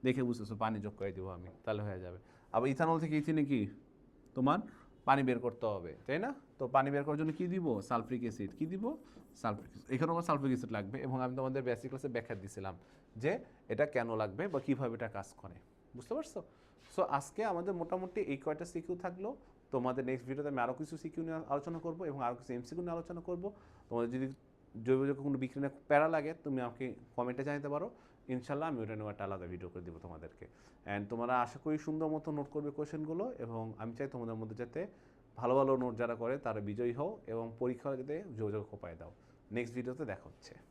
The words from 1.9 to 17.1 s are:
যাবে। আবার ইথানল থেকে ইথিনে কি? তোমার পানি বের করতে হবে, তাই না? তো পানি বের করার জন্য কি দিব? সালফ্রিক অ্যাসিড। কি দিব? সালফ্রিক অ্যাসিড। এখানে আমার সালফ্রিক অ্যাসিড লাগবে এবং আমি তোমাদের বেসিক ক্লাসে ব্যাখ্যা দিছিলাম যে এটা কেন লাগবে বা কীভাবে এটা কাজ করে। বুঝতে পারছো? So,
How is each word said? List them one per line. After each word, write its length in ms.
যাবে। 140
আবার 200
ইথানল 300
থেকে 160
ইথিনে 300
কি? 100
তোমার 220
পানি 200
বের 180
করতে 280
হবে, 180
তাই 180
না? 60
তো 60
পানি 180
বের 120
করার 140
জন্য 180
কি 60
দিব? 120
সালফ্রিক 360
অ্যাসিড। 320
কি 140
দিব? 120
সালফ্রিক 300
অ্যাসিড। 220
এখানে 200
আমার 140
সালফ্রিক 260
অ্যাসিড 220
লাগবে 200
এবং 180
আমি 140
তোমাদের 300
বেসিক 220
ক্লাসে 260
ব্যাখ্যা 260
দিছিলাম 320
যে 100
এটা 120
কেন 140
লাগবে 300
বা 140
কীভাবে 320
এটা 180
কাজ 120
করে। 160
বুঝতে 220
পারছো? 220
So, 80